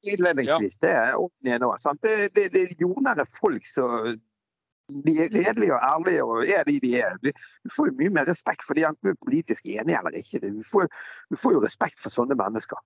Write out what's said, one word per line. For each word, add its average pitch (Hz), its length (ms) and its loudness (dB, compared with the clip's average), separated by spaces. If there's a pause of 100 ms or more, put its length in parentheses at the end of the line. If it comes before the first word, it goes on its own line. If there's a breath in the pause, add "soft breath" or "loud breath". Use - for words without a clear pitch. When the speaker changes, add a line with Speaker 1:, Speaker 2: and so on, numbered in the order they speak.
(120)
Speaker 1:
innledningsvis, 160 640 2
Speaker 2:
Ja. - 60 -2
Speaker 1:
det 165 160 4
er 120 180 2
åpne 131 460 -2
nå, 120 80 2 (100)
sant? 147 220 -2
Det, 214 320 2
det, 196 180 4
det 185 140 4
er 180 160 -8
jordnære 185 480 0
folk, 151 340 -2
så 127 220 -2 (1200)
de 160 60 4 (100)
er 165 80 0
redelige 208 420 2
og 117 140 2
ærlige 160 400 0
og 113 160 0
er 180 240 2
de 147 160 2
de 123 160 0
er. 92 240 -2
Du, 139 80 0
du - 420 -16
får 294 160 0
jo 131 140 -6
mye 196 160 2
mer - 100 2
respekt - 380 -4
for 143 100 -2
de, 160 80 2
enten 151 240 -2
du - 60 0
er - 100 -20
politisk 127 400 -2
enig 147 300 -2
eller 98 240 -4
ikke. - 240 -6
Du 202 240 -6
får, 190 240 2 (400 loud breath)
du - 80 -4
får - 180 4
jo 104 60 4
respekt - 400 -2
for 113 100 -10
sånne 127 240 0
mennesker. 107 480 -4